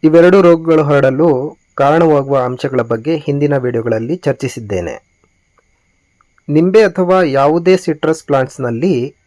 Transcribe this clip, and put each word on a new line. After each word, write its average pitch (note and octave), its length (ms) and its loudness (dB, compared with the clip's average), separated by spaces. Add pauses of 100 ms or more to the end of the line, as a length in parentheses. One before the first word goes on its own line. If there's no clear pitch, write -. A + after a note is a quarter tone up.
ಇವೆರಡು E3+ 380 6
ರೋಗಗಳು E3 400 4
ಹರಡಲು C#3+ 720 0 (180)
ಕಾರಣವಾಗುವ C#3+ 640 2
ಅಂಶಗಳ B2+ 420 -4
ಬಗ್ಗೆ A#2 360 -4
ಹಿಂದಿನ C#3+ 400 -2
ವಿಡಿಯೋಗಳಲ್ಲಿ A#2+ 600 -4
ಚರ್ಚಿಸಿದ್ದೇನೆ. G#2+ 1040 -8 (1300)
ನಿಂಬೆ F3+ 340 2
ಅಥವಾ F#3 400 0
ಯಾವುದೇ D#3+ 540 2
ಸಿಟ್ರಸ್ D#3 480 -4
ಪ್ಲಾಂಟ್ಸ್‌ನಲ್ಲಿ C3 920 -4 (120)